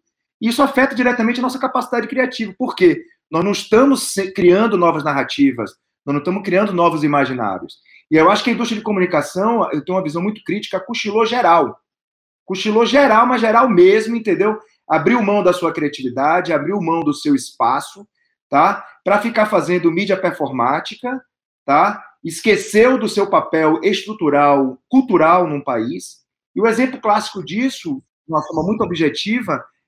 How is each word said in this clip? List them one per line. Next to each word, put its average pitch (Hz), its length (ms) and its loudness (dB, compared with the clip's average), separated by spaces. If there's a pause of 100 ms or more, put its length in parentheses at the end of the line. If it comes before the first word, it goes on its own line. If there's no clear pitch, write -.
(420)
E 220 80 -2
isso 262 140 0
afeta 262 320 0
diretamente 240 440 0
a 240 40 -4
nossa 254 160 -4
capacidade 240 480 -4
criativa. 247 500 -4
Por 254 180 -6
quê? 170 280 4 (260)
Nós 160 140 -2
não 202 80 0
estamos 254 640 2
se-, 190 180 -4
criando 196 460 4
novas 165 260 2
narrativas, 135 680 -2 (320)
nós 143 100 -4
não 147 60 -2
estamos 185 220 -4
criando 196 320 0
novos 165 300 0
imaginários. 127 760 -2 (320)
E 156 60 0
eu 160 160 6
acho 208 120 0
que 247 60 0
a 233 40 0
indústria 220 260 -4
de 208 40 -12
comunicação, 196 880 -2
eu 147 120 -4
tenho 185 140 -4
uma 185 60 -2
visão 156 180 -6
muito 214 220 -6
crítica, 190 360 -6
cochilou 220 460 -2
geral. 175 540 2 (640)
Cochilou 214 400 0
geral, 240 420 4
mas 247 140 0
geral 233 260 4
mesmo, 214 480 4
entendeu? 214 420 0 (300)
Abriu 180 340 2
mão 202 220 0
da 175 80 4
sua 170 220 -2
criatividade, 147 800 -2
abriu 165 280 -2
mão 165 200 -2
do 147 120 -2
seu 143 220 0
espaço, 131 720 -4 (420)
tá? 165 360 2 (180)
Pra 202 160 2
ficar 220 280 0
fazendo 175 440 0
mídia 190 240 -2
performática, 156 1080 -4 (440)
tá? 180 360 2 (220)
Esqueceu 214 760 2
do 214 120 -4
seu 196 180 0
papel 160 560 2
estrutural, 143 1040 0
cultural 180 580 4
num 147 160 -4
país. 123 580 -6 (360)
E 180 60 -2
o 220 60 2
exemplo 254 340 -2
clássico 208 420 -2
disso, 180 580 -6 (240)
de 160 80 -8
uma 151 80 0
forma 160 220 -4
muito 180 180 -2
objetiva, 165 800 -2 (260)